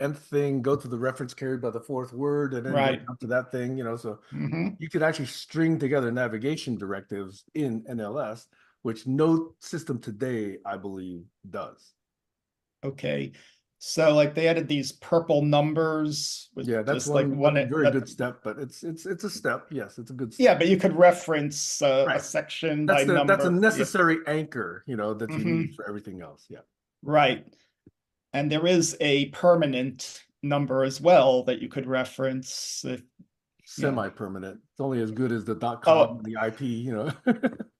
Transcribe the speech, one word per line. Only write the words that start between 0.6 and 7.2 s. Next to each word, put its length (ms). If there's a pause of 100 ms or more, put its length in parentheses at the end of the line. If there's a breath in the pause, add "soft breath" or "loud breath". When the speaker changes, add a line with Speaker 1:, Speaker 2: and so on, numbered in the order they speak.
Speaker 1:
go 140
to 120
the 100
reference 360
carried 260
by 100
the 100
fourth 340
word, 400
and 100
then 80
go 60
Speaker 2:
Right. 280
Speaker 1:
down 120
to 100
that 240
thing," 240
you 80
know, 120
so 240 (120)
Speaker 2:
Mm-hmm. 360 (100)
Speaker 1:
you 100
could 140
actually 240
string 520
together 320
navigation 640
directives 680 (100)